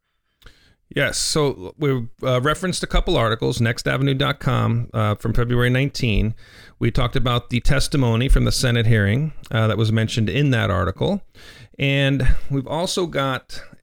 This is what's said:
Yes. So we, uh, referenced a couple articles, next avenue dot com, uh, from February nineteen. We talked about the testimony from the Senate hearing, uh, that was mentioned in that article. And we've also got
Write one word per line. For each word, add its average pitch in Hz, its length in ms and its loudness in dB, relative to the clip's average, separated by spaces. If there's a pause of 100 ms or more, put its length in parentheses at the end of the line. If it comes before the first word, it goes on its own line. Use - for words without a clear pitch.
(920)
Yes. 135 240 -2
So 135 600 -2
we, 131 320 -2 (120)
uh, 127 200 0
referenced 151 420 -2
a - 40 -4
couple 180 280 2
articles, 120 460 0
next 117 260 -2
avenue 135 280 0
dot 135 260 -2
com, 117 520 0
uh, 107 220 0
from 117 180 -4
February 120 360 2
nineteen. 117 640 0 (420)
We 120 140 0
talked 110 240 0
about 123 340 0
the 120 120 -2
testimony 131 640 2
from 127 160 4
the 117 80 2
Senate 117 340 0
hearing, 113 460 2 (180)
uh, 110 180 0
that 104 100 0
was 110 160 0
mentioned 110 360 0
in 139 200 0
that 113 200 2
article. 95 520 -2 (580)
And 139 480 0 (240)
we've 135 160 -2
also 175 400 -4
got 135 540 -6 (200)